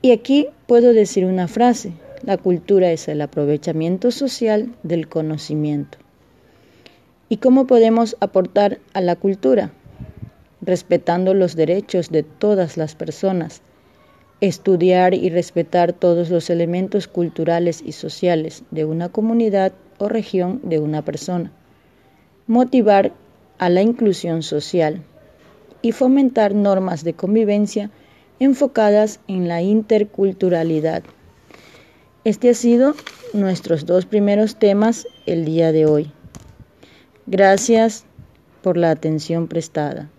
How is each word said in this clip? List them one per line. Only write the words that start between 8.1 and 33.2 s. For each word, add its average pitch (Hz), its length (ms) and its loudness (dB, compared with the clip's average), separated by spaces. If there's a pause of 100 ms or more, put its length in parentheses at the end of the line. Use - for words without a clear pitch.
aportar 196 600 0 (140)
a 196 80 -4
la 175 140 0
cultura? 196 560 0 (920)
Respetando 180 720 -2
los 180 220 0
derechos 175 540 -2
de 156 140 -2
todas 190 520 -2
las 156 200 -6
personas, 170 680 -6 (800)
estudiar 180 720 2
y 185 160 -2
respetar 170 640 -2
todos 175 360 0
los 170 200 -2
elementos 175 580 -2
culturales 170 760 -2
y - 60 -12
sociales 160 800 -4
de 156 140 -4
una 165 240 -6
comunidad 214 640 0 (240)
o 202 120 -6
región 196 540 -4
de 165 160 -2
una 151 240 -4
persona, 170 480 -8 (960)
motivar 226 680 4 (440)
a 180 120 0
la 180 120 4
inclusión 190 640 0
social 156 600 -2 (800)
y 226 100 0
fomentar 254 640 2
normas 190 480 0
de 165 100 -4
convivencia 208 800 -2 (480)
enfocadas 220 880 2
en 185 220 -4
la 170 120 -4
interculturalidad. 185 1400 0 (1200)
Este 220 260 2
ha 240 40 6
sido 240 420 2 (380)